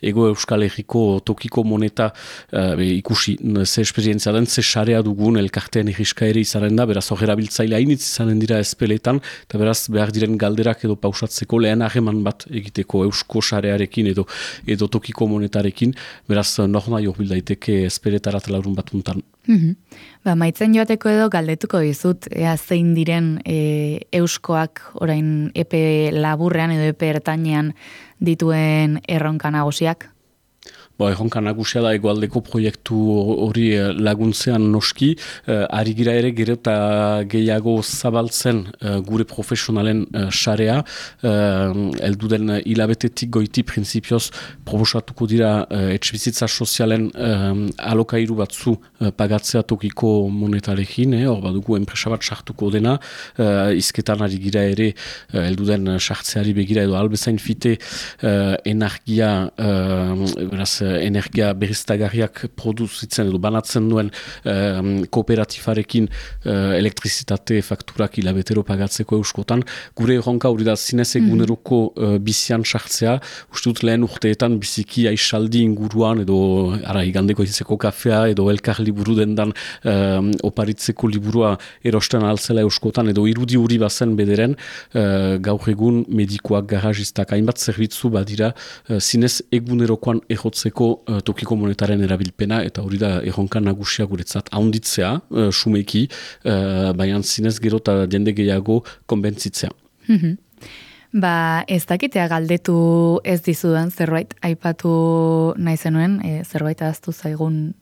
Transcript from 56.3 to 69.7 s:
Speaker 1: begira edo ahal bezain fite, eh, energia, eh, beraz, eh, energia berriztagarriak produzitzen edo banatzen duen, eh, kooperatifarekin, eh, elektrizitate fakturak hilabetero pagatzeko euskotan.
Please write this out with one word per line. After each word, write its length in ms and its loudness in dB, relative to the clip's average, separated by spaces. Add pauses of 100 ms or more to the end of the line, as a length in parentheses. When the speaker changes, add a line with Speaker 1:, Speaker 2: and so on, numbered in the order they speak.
Speaker 1:
begira 280 2
edo 140 2
ahal 120 2
bezain 300 0
fite, 400 0 (420)
eh, 440 2
energia, 920 0
eh, 920 0
beraz, 320 -4
eh, 60 -2
energia 640 0
berriztagarriak 920 -2 (100)
produzitzen 720 -4
edo 100 0
banatzen 520 0
duen, 200 2 (340)
eh, 640 0
kooperatifarekin, 1000 0 (360)
eh, 340 0
elektrizitate 840 -2
fakturak 560 -4
hilabetero 460 0
pagatzeko 520 -2
euskotan. 460 -2 (320)